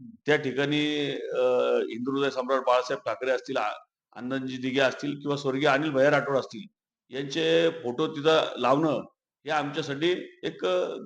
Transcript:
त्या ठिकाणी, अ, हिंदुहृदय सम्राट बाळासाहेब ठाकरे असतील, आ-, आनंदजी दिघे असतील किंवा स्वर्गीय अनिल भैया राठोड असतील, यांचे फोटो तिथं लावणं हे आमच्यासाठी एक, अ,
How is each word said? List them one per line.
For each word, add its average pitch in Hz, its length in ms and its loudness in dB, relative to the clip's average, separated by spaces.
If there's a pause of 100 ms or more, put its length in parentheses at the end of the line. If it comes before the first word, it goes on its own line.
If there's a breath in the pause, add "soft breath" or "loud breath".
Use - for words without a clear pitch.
त्या 127 340 -2
ठिकाणी, 147 760 0
अ, 131 300 -4 (360)
हिंदुहृदय 135 520 -2
सम्राट 131 300 0
बाळासाहेब 127 400 2
ठाकरे 123 320 -2
असतील, 127 260 -2
आ-, 107 200 -2 (380)
आनंदजी 131 420 -6
दिघे 127 220 -2
असतील 143 400 0
किंवा 143 180 -2
स्वर्गीय 139 300 0
अनिल 147 240 2
भैया 139 200 4
राठोड 139 260 2
असतील, 110 440 -8 (340)
यांचे 160 540 2
फोटो 156 380 -2
तिथं 156 500 2
लावणं 139 340 4 (540)
हे 139 40 -6
आमच्यासाठी 147 960 -2
एक, - 220 -4
अ, 180 300 0 (100)